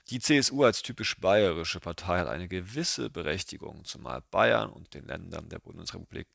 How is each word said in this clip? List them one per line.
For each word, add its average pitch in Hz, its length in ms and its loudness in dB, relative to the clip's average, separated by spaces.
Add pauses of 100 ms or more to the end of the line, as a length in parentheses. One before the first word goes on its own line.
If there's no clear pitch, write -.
Die 123 100 -6
C 147 180 6
S 131 140 4
U 139 140 4
als 113 160 4
typisch - 400 -6
bayerische 92 580 4
Partei 90 400 -2
hat 82 80 0
eine 87 220 -6
gewisse 110 600 -4
Berechtigung, 76 760 -6
zumal - 440 -10
Bayern 110 400 4
und - 240 -20
den - 120 -14
Ländern - 420 -10
der - 120 -10
Bundesrepublik 85 760 -12